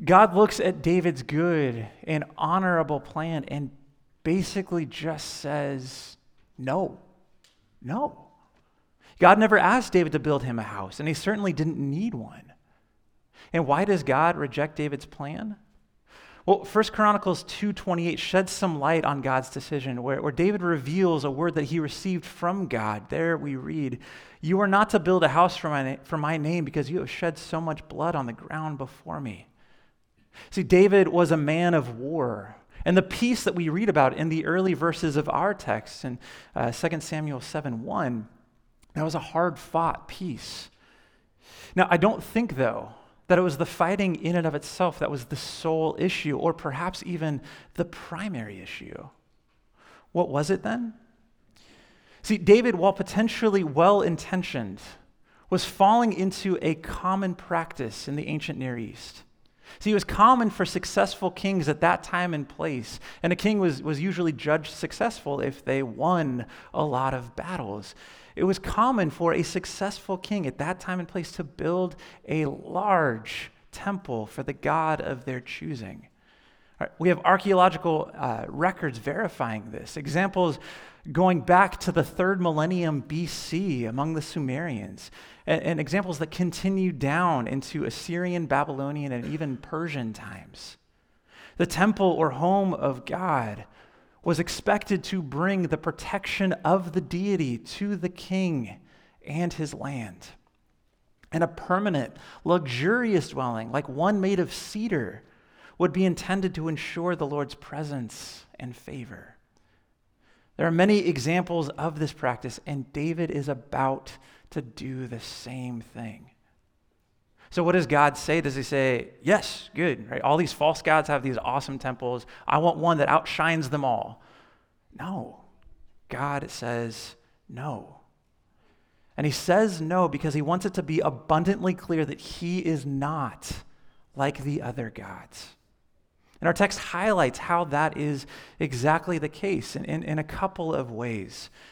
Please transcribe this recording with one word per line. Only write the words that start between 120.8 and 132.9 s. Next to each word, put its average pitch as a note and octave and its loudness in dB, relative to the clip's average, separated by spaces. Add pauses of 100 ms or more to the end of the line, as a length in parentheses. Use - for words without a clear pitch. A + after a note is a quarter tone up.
gods D#3 4
have C#3+ 0
these B2+ -2
awesome C3+ -4
temples. B2 -6 (220)
I D3 4
want D#3+ 4
one E3 4
that C#3+ 4
outshines D#3+ 2
them C#3 -2
all." A2+ -4 (760)
No, E3 -10 (680)
God C#3 -6
says A#2 -6 (320)
no. C3+ -10 (1160)
And D3 0
he C#3+ 2
says F#3 2
no E3+ 2
because D3 -2
he D3+ 0
wants F3 0
it - -2
to F3+ -2
be D#3 0
abundantly E3 2
clear E3 -2
that C#3+ -6
he F3 -4
is D#3+ 0
not C#3 -6 (520)